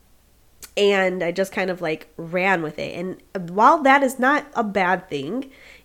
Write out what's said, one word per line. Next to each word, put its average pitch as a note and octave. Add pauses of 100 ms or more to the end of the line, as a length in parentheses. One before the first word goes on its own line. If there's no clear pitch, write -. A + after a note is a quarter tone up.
(760)
and F#3+
I E3+
just F#3
kind F#3+
of, F3
like, D#3+
ran F3+
with D#3
it. C#3+
And F3+
while B3
that C4+
is C4
not A#3+ (100)
a -
bad F#3+
thing, D#3+ (360)